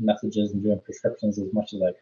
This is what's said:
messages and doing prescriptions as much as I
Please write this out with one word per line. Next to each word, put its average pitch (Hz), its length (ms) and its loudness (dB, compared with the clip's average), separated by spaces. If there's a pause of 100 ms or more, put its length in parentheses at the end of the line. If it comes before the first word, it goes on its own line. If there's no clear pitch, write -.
messages 104 520 2
and 98 120 -2
doing 104 160 2
prescriptions - 580 -2
as 95 160 -4
much 104 200 -2
as 98 80 -4
I 90 100 2 (100)